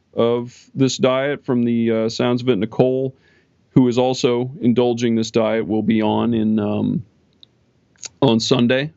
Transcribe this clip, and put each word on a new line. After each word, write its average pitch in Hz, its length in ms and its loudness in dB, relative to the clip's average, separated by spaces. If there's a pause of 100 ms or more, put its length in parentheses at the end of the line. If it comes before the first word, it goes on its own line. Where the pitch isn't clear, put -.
(160)
of 120 600 -2
this 131 220 0
diet 131 480 0
from 123 180 0
the, 117 280 0
uh, 110 180 0
sounds 123 320 -2
of 123 80 -2
it. 117 80 2
Nicole, 131 580 0 (540)
who 131 180 4
is 117 100 0
also 127 540 0 (100)
indulging 120 540 2
this 113 160 -2
diet, 110 360 0
will 107 160 -2
be 110 180 0
on 110 320 0
in, 110 260 0
um, 104 460 -4 (1160)
on 113 180 2
Sunday, 127 580 0